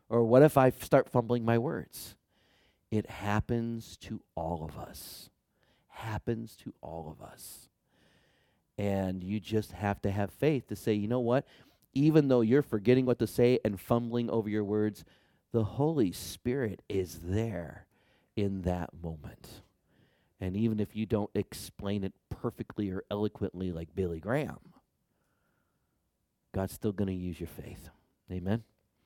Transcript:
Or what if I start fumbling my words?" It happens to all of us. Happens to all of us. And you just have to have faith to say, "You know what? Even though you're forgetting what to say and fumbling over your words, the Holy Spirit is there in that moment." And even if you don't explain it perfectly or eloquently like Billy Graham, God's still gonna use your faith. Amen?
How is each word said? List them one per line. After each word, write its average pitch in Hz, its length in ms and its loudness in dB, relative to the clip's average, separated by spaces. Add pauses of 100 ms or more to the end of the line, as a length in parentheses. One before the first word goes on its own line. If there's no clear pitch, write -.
Or 117 160 4
what 123 180 10
if 151 160 8
I 131 120 8
start - 380 2
fumbling 117 360 0
my 117 140 4
words?" 120 580 -6 (760)
It 107 180 -2
happens 117 880 -4
to - 220 -12 (140)
all 82 300 -4
of 82 120 -10
us. - 540 -16 (560)
Happens 110 680 -6
to - 240 -16
all 80 280 -12
of 78 160 -16
us. - 440 -20 (1120)
And 95 420 -2
you 101 180 -4
just 107 320 -4
have 101 280 -2
to 101 100 -2
have 98 220 -2
faith 143 360 0
to 107 60 -6
say, 107 200 -2
"You 104 120 -2
know 123 140 0
what? 123 260 2 (460)
Even 151 360 6
though 123 120 6
you're 120 220 6
forgetting 123 420 4
what 123 140 2
to 113 80 2
say 123 360 4
and 101 160 0
fumbling 120 520 0
over 107 180 0
your 107 160 0
words, 107 400 0 (480)
the 113 120 2
Holy 135 480 0
Spirit - 760 -6
is 92 300 -4
there 90 680 -4 (520)
in 98 260 -2
that 87 400 -2
moment." - 580 -12 (800)
And 92 160 -4
even 110 240 0
if 104 160 -4
you 107 80 -2
don't 104 300 -2
explain 101 680 -4
it 95 100 -6 (160)
perfectly - 580 -6
or 92 220 -6
eloquently 101 600 -4
like 82 240 -8
Billy 87 240 -2
Graham, 117 420 -4 (1900)
God's 95 180 -2
still 107 200 -4
gonna 95 200 -2
use 90 260 -6
your 85 100 -8
faith. - 420 -16 (420)
Amen? 95 320 -2 (420)